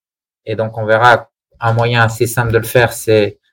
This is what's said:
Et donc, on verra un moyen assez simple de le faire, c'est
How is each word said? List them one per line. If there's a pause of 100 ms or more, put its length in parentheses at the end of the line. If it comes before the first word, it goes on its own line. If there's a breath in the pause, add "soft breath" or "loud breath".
(440)
Et
donc,
on
verra (300)
un
moyen
assez
simple
de
le
faire,
c'est (120)